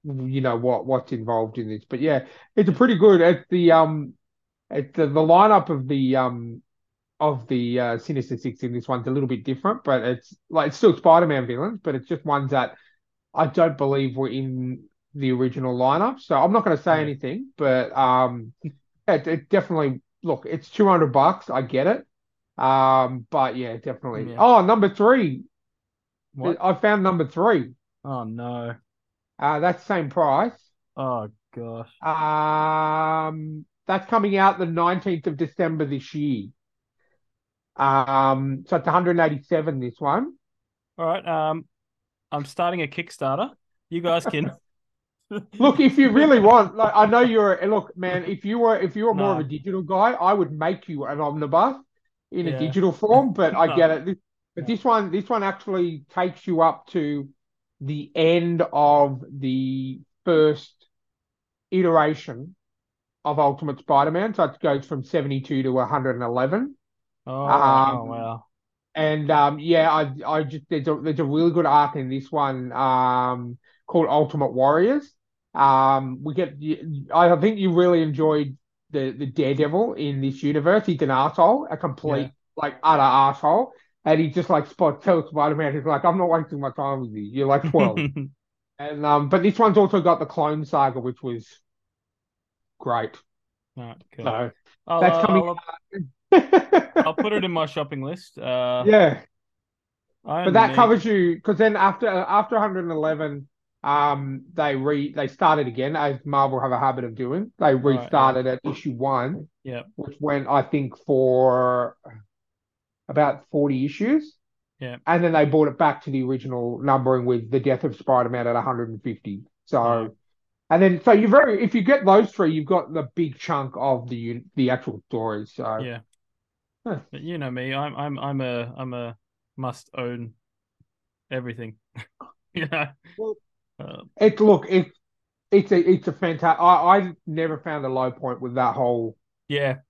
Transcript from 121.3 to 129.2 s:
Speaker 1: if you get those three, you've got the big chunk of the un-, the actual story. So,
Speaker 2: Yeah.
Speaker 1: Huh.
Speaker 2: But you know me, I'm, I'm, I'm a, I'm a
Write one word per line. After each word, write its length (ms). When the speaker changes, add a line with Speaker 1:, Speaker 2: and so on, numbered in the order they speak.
Speaker 1:
if 120
you 80
get 240
those 260
three, 220
you've 120
got 260
the 220
big 240
chunk 380
of 320
the 220
un-, 140
the 140
actual 380
story. 380
So, 320
Speaker 2:
Yeah. 220
Speaker 1:
Huh. 140
Speaker 2:
But 80
you 160
know 140
me, 240
I'm, 200
I'm, 240
I'm 220
a, 340
I'm 200
a 220